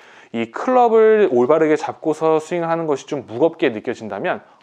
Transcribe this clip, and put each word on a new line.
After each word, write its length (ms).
이 180
클럽을 800
올바르게 440
잡고서 640
스윙을 280
하는 200
것이 180
좀 200
무겁게 440
느껴진다면 720